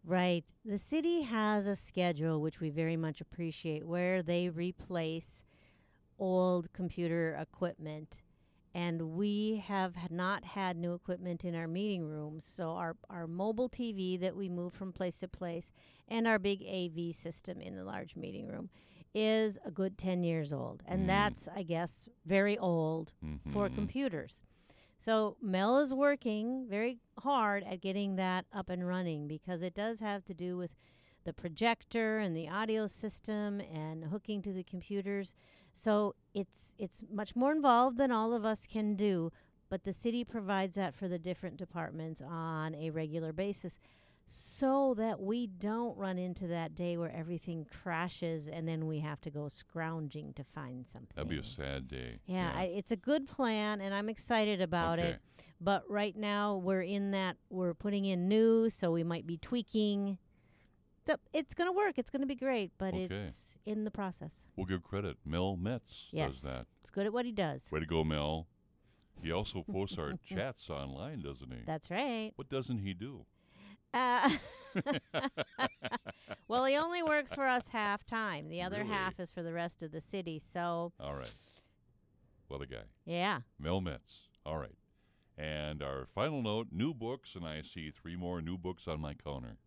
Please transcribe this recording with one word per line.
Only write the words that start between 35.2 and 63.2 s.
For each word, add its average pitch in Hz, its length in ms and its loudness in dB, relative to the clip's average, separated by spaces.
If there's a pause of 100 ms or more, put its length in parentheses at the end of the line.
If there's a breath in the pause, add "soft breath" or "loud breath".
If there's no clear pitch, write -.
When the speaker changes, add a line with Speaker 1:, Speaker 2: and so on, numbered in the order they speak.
Speaker 1:
So 208 400 4 (180)
it's, - 460 -6
it's - 240 -8 (100)
much 208 240 -4
more 262 160 6
involved 254 460 8
than 269 120 6
all 226 220 4
of 226 140 2
us 220 200 0
can 214 300 2
do, 185 340 4 (380 soft breath)
but 190 160 -4
the 196 80 -2
city 233 320 0
provides 196 520 0
that 190 180 0
for 196 140 -4
the 175 100 -2
different 175 400 -4
departments 160 640 -6
on 160 520 -2
a 156 160 -4
regular 160 440 -2
basis 196 440 -4 (500 soft breath)
so 269 640 2
that 220 260 0
we 226 260 0
don't 208 520 -2
run 190 200 -2
into 180 300 -4
that 165 260 -2
day 175 220 0
where 165 180 -2
everything 165 500 -4
crashes 165 840 -2
and 160 180 -6
then 160 200 0
we 156 140 0
have 151 200 -4
to 160 100 -8
go 147 180 -4
scrounging 151 880 -6
to 139 80 -10
find 127 460 -10
something. - 260 -14
Speaker 2:
That'd 76 160 -4
be 80 80 0
a 67 60 -4
sad 67 440 -4
day. 62 380 -8
Speaker 1:
Yeah, 185 260 0
Speaker 2:
Yeah. - 60 -2
Speaker 1:
I, 185 60 0
it's 185 260 -4
a 233 60 2
good 277 320 2
plan, 214 520 0
and 196 140 -2
I'm 208 140 0
excited 214 520 2
about 170 380 4
it. 170 60 4 (100)
Speaker 2:
Okay. - 40 -10 (420 loud breath)
Speaker 1:
But 185 280 2
right 208 280 0
now, 208 400 2
we're 185 260 2
in 196 300 2
that, 190 240 2 (140)
we're 180 240 2
putting 202 300 0
in 185 240 2
new, 226 400 8
so 185 220 2
we 165 140 4
might 170 240 -2
be 170 80 -2
tweaking. 202 840 2 (880 soft breath)
So 311 80 4 (180)
it's 311 220 0
gonna 359 180 4
work. 392 240 4
It's 240 140 -2
gonna 277 160 0
be 269 80 -2
great, 240 440 0
but 190 160 0
Speaker 2:
Okay. 185 100 0 (220)